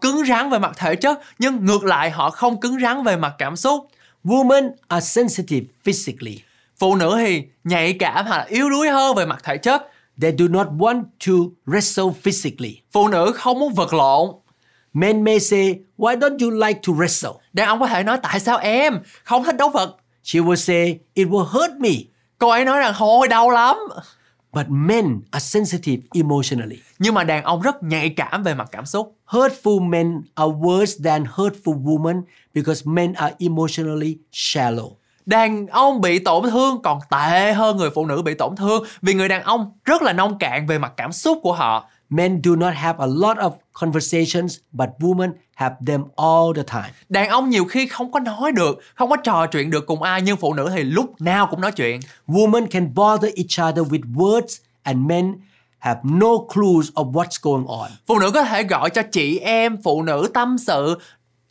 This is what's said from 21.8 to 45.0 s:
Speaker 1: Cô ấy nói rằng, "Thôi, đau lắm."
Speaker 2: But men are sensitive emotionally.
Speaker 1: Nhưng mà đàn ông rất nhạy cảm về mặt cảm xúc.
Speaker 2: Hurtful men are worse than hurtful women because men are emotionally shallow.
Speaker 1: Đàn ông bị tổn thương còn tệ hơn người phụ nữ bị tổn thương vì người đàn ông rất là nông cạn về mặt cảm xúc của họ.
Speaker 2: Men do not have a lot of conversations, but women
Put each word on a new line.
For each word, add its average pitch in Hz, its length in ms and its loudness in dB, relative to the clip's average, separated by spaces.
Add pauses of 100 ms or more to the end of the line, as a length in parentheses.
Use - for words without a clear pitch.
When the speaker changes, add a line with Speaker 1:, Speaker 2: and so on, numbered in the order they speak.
Speaker 1:
Cô 233 120 4
ấy 233 160 4
nói 269 140 2
rằng, 240 180 0
"Thôi, 226 300 4
đau 233 220 4
lắm." 240 260 4 (760)
Speaker 2:
But 147 180 -2
men 151 520 2 (100)
are 143 140 -6
sensitive 175 580 -2 (100)
emotionally. 139 680 -2 (200)
Speaker 1:
Nhưng 214 140 2
mà 190 100 2
đàn 156 200 -2
ông 170 180 -2
rất 254 220 -2
nhạy 160 260 -2
cảm 156 340 -6
về 165 120 -2
mặt 117 160 -8
cảm 110 140 -14
xúc. 214 300 -6 (120)
Speaker 2:
Hurtful 208 600 2
men 170 320 0 (140)
are 156 160 0
worse 180 520 0
than 156 200 2
hurtful 175 600 -4
women 160 380 0 (320)
because 151 320 -2
men 175 280 0
are 151 260 -4
emotionally 160 800 -4 (140)
shallow. 120 600 -4 (340)
Speaker 1:
Đàn 214 420 0
ông 254 340 2
bị 180 180 2
tổn 185 300 0
thương 254 340 0
còn 147 160 0 (100)
tệ 170 440 2
hơn 214 240 0
người 170 180 0
phụ 156 100 -2
nữ 151 160 -2
bị 156 120 -2
tổn 151 220 -4
thương 214 280 0 (180)
vì 196 120 2
người 190 140 0
đàn 190 160 -2
ông 220 280 -2 (140)
rất 330 160 4
là 233 120 2
nông 202 240 0
cạn 147 300 -4
về 156 100 0
mặt 139 200 -6
cảm 123 140 -6
xúc 320 300 0
của 175 120 0
họ. 113 360 -2 (200)
Speaker 2:
Men 175 340 0
do 175 120 4
not 170 200 0
have 156 240 -4
a 139 60 -2
lot 185 320 0
of 196 140 -2 (220)
conversations, 165 840 -2 (140)
but 127 180 -2 (100)
women 180 320 0 (220)